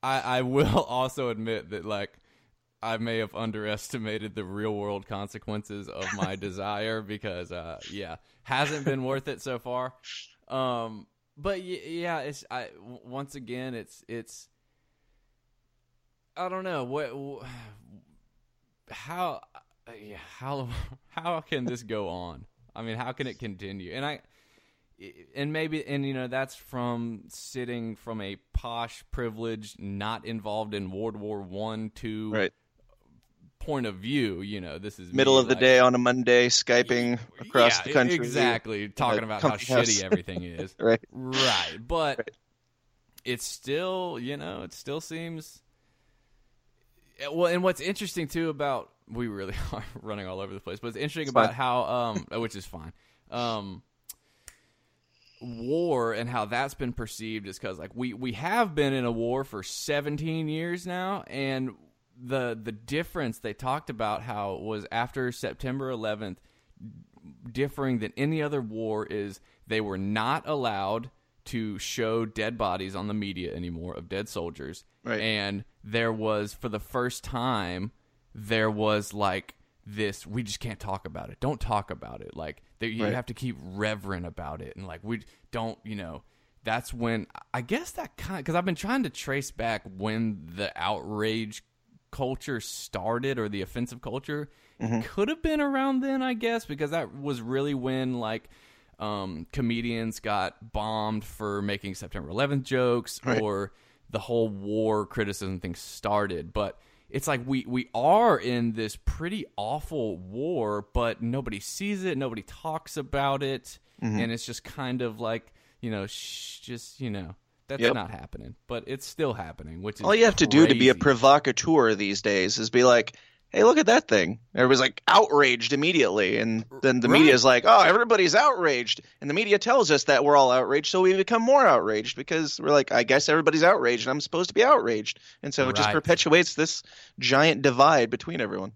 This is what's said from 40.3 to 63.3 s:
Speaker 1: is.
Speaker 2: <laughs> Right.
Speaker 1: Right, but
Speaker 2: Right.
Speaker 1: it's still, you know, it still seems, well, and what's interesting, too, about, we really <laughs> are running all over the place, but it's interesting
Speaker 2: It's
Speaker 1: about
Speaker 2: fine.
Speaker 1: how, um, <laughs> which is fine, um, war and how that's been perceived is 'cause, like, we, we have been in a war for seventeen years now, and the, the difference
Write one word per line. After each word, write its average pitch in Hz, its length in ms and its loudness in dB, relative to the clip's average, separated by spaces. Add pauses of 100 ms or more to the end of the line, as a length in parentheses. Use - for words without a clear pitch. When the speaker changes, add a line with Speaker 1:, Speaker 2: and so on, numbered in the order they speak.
Speaker 1:
is. 87 320 -12
Speaker 2:
<laughs> - 40 -12
Right. 113 200 4 (100)
Speaker 1:
Right, 127 760 -2
but 151 320 -2
Speaker 2:
Right. 117 120 -8 (920)
Speaker 1:
it's 123 220 -6
still, 175 720 -6
you 131 160 -8
know, 147 260 -10
it - 100 -14
still 143 280 -10
seems, 165 600 -12 (1700)
well, 170 200 2
and 180 120 0
what's 185 160 2
interesting, 180 480 -6
too, 165 220 -2
about, 139 420 -4 (160)
we 120 200 -4
really 95 260 -6 (100)
<laughs> - 80 -6
are 104 120 -8 (180)
running 104 240 -8
all 92 140 -8
over 95 120 -10
the 98 80 -12
place, 95 180 -10
but 117 100 -10
it's 110 100 -10
interesting 151 240 -6
Speaker 2:
It's 139 80 -6
Speaker 1:
about 120 160 6
Speaker 2:
fine. - 80 -2
Speaker 1:
how, 123 300 0
um, 117 440 -2
<laughs> - 120 -12
which 117 140 -6
is 98 120 -12
fine, 85 260 -16 (380)
um, 110 520 -6 (1600)
war 120 720 -2
and 117 160 -4
how 123 160 -2
that's 123 300 -4
been 123 180 -6
perceived 110 560 -8
is 92 100 -14
'cause, 95 200 -8
like, 87 160 -12
we, 123 180 -6
we 123 200 -8
have 180 420 -2
been 143 180 2
in 131 120 -2
a 120 80 0
war 117 320 -2
for 107 180 -12
seventeen 151 840 -4
years 170 380 -6
now, 185 400 -6
and 131 440 -4 (520)
the, 123 380 -4
the 110 120 -10
difference 131 640 -6